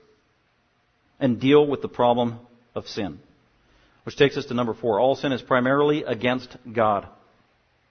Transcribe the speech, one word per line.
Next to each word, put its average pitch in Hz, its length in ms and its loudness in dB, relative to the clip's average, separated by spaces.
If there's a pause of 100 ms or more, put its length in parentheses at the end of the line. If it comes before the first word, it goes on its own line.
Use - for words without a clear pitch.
(1200)
and 120 200 0
deal 147 260 6
with 139 160 -4
the - 60 -8
problem 120 500 0 (360)
of 107 140 -10
sin. 87 320 -8 (840)
Which - 120 -12
takes 139 200 2
us 135 100 -6
to 131 80 -10
number 120 200 -2
four. 110 260 -2
All 131 140 2
sin 139 180 -4
is 117 100 -6
primarily 139 600 0
against 123 540 -4 (140)
God. 107 360 0 (840)